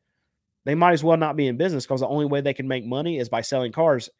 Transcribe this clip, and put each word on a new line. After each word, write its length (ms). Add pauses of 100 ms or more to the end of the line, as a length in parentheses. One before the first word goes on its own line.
(640)
they 100
might 180
as 100
well 140
not 180
be 120
in 100
business, 280
'cause 140
the 80
only 180
way 160
they 120
can 140
make 180
money 340
is 100
by 120
selling 300
cars. 380 (100)